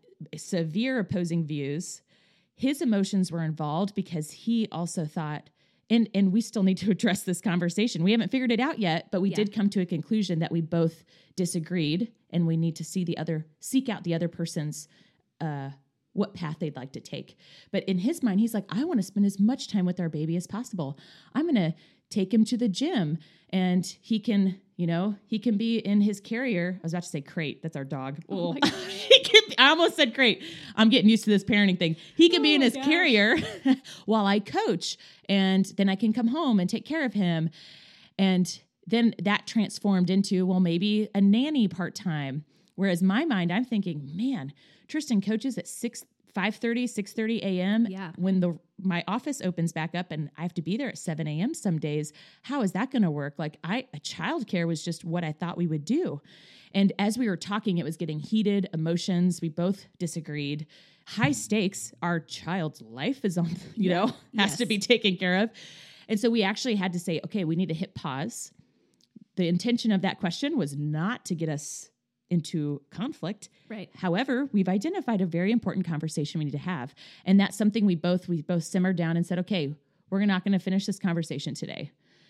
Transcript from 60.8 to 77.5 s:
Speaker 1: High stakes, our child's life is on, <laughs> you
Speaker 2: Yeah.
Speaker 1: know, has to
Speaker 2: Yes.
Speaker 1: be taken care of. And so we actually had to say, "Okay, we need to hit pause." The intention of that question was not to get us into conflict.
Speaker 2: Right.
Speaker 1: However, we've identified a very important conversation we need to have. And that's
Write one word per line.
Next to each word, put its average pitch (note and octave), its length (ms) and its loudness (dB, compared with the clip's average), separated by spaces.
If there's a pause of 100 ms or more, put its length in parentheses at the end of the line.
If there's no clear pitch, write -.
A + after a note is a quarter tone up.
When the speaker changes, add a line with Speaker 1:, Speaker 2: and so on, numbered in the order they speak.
Speaker 1:
High B3+ 260 2
stakes, G#3 680 -2
our F3 200 0
child's D#3+ 600 -6
life B2+ 440 -6
is F3 140 0
on, E3+ 100 2
<laughs> - 260 -8
you F#3 160 2
Speaker 2:
Yeah. F3 160 2
Speaker 1:
know, C4 60 0 (240)
has G3+ 220 2
to B3+ 60 0
Speaker 2:
Yes. F3 40 -6
Speaker 1:
be G#3+ 100 0
taken G#3 380 2
care F3+ 260 2
of. A3+ 80 0 (580)
And G#3+ 120 0
so A#3+ 100 2
we A#3 140 2
actually G#3 320 -2
had F#3 160 0
to F3 80 -4
say, E3 240 -2
"Okay, F#3 200 -4
we D#3+ 120 0
need F3+ 140 0
to E3 40 -2
hit D#3+ 220 -6
pause." D3 560 -8 (800)
The F3+ 140 2
intention A3+ 440 2
of F#3 100 2
that - 180 -2
question C#4+ 360 -2
was C#3+ 200 -2
not D3+ 500 -4
to F3+ 80 -4
get D#3+ 140 -4
us - 420 -10 (400)
into D3+ 600 -2
conflict. G#3 580 -8 (220)
Speaker 2:
Right. G#3+ 240 -12
Speaker 1:
However, B3 580 0
we've G3+ 160 4
identified A3+ 540 0
a F#3+ 40 0
very F3 240 0
important G3 360 0
conversation D#3+ 540 -4
we D3+ 40 -2
need C#3+ 60 -4
to D3 80 -6
have. D3 340 -8 (320)
And G3 160 6
that's - 160 0